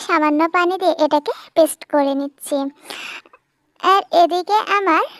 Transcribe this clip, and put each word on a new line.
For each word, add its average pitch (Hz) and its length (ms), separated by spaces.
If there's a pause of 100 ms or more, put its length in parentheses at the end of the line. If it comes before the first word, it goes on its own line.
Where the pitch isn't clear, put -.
সামান্য 302 420
পানি 359 280
দিয়ে 349 180 (100)
এটাকে 294 260 (240)
পেস্ট 311 260 (100)
করে 277 240
নিচ্ছি। 285 400 (1300)
আর 392 180 (220)
এদিকে 359 340 (200)
আমার 381 260 (160)